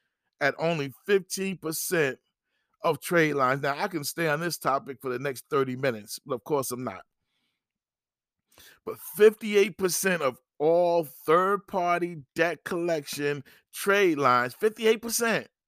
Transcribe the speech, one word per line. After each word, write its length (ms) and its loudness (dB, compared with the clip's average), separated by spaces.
at 180 0
only 340 -2
fifteen 500 -2
percent 600 -2
of 160 0
trade 340 2
lines. 280 2
Now, 160 -2
I 100 -4
can 160 -6
stay 240 -4
on 140 0
this 160 -4
topic 440 -4
for 80 -6
the 100 -4
next 300 -8
thirty 260 0
minutes, 500 -4
but 100 -4
of 80 -10
course 280 -4
I'm 120 -8
not. 200 -10
But 140 -10
fifty-eight 800 4
percent 440 -2
of 160 0
all 480 4
third-party 960 0
debt 280 0
collection 800 -4
trade 440 2
lines, 360 2
fifty-eight 480 0
percent, 460 -2